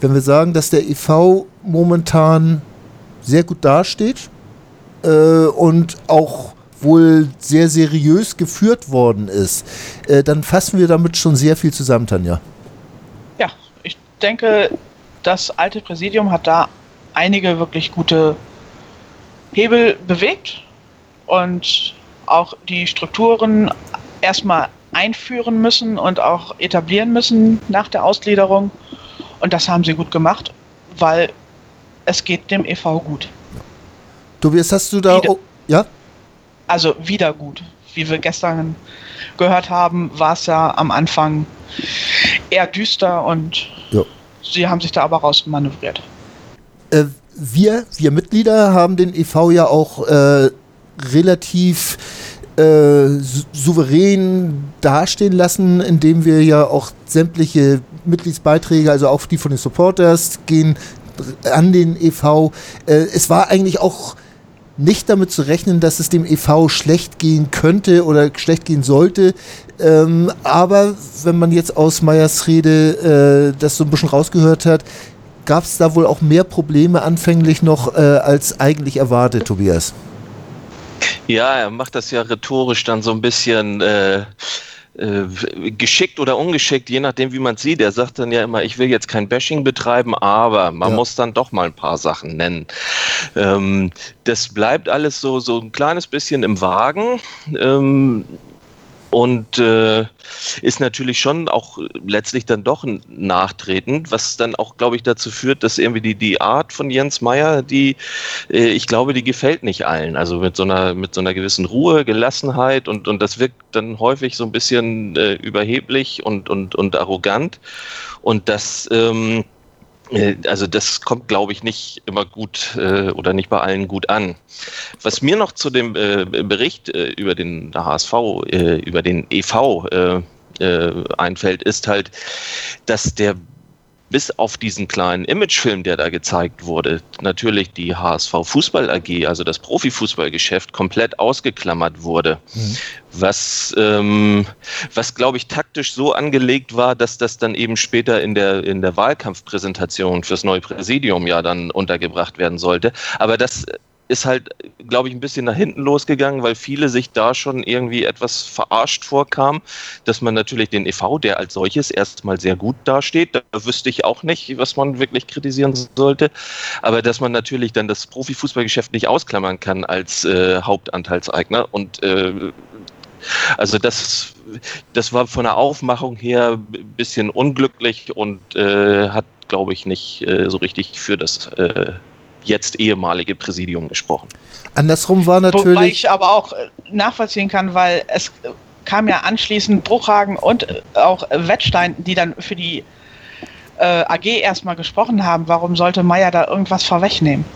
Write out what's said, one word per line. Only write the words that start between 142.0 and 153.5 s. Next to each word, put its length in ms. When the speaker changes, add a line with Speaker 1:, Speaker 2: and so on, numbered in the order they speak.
Speaker 3:
wurde. 340
Speaker 1:
Mhm. 240
Speaker 3:
Was, 640
ähm, 680
was, 220
glaub 200
ich, 120
taktisch 460
so 200
angelegt 640
war, 180
dass 220
das 200
dann 180
eben 200
später 460
in 140
der, 280
in 180
der 140
Wahlkampfpräsentation 1300
fürs 220
neue 160
Präsidium 640
ja 140
dann 300
untergebracht 640
werden 220
sollte. 340
Aber 180
das 280